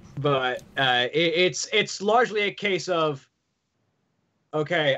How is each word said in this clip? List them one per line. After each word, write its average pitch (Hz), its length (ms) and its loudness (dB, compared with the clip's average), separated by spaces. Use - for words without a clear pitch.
but, 135 440 0
uh, 127 340 2
it, 160 220 2
it's, 180 380 0
it's - 280 0
largely 208 420 2
a 202 100 0
case 185 360 -4
of, 156 400 -2
"Okay, 151 440 0